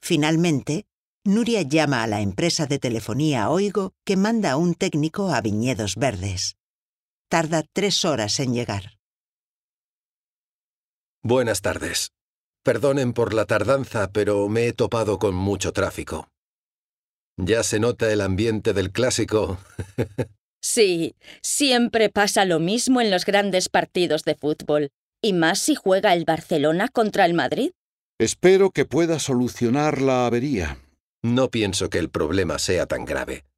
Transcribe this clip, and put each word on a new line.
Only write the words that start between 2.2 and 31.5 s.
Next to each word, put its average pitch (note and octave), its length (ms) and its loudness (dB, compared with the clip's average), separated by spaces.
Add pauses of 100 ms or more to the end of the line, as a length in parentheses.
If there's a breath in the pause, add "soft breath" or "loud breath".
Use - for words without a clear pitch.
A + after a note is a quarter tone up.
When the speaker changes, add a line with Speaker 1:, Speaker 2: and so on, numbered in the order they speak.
Speaker 1:
empresa D3 460 -2
de C#3 120 -2
telefonía A#2+ 720 -2
Oigo, F#3+ 420 -2 (120)
que G3 120 0
manda G3+ 360 0
a C3 40 0
un E3+ 180 2
técnico E3+ 560 -2
a B2+ 100 0
Viñedos G#2+ 560 -2
Verdes. G2+ 600 -4 (720)
Tarda D#3+ 440 0
tres F#3+ 320 -2
horas A2+ 360 -2
en B2+ 140 -2
llegar. A#2 440 -6 (2250)
Speaker 2:
Buenas A#2+ 380 2
tardes. - 520 -4 (500)
Perdonen C3 500 0
por A2+ 220 0
la G#2+ 100 2
tardanza, G#2+ 680 0
pero G#2 360 0
me A2+ 180 0
he A#2 60 -2
topado G#2+ 460 0
con G2+ 160 0
mucho F#2+ 380 -2
tráfico. - 560 -4 (1080)
¿Ya G#2 260 0
se A2 160 -2
nota A2+ 340 0
el G#2 80 0
ambiente G2+ 520 0
del F#2 200 -2
clásico? G#2+ 680 -2 (380)
<laughs> - 420 -6 (220)
Speaker 3:
Sí, F3+ 540 0 (260 loud breath)
siempre A#3+ 680 2
pasa G3+ 360 2
lo F3 140 2
mismo A#3 420 0
en A3 120 2
los F3+ 120 0
grandes G3 440 0
partidos E3+ 560 0
de D3+ 100 0
fútbol, D3 560 -2 (320)
y G#3 100 2
más E3+ 280 2
si D4+ 160 0
juega F#3+ 380 2
el E3+ 100 -2
Barcelona D#3+ 640 0
contra G3+ 380 2
el E3+ 60 2
Madrid. F3 380 -2 (480)
Speaker 4:
Espero F#3 540 4
que C#3+ 120 0
pueda D#3+ 360 0
solucionar B2+ 840 0
la B2+ 240 2
avería. A2+ 520 -2 (440)
Speaker 2:
No B2 280 2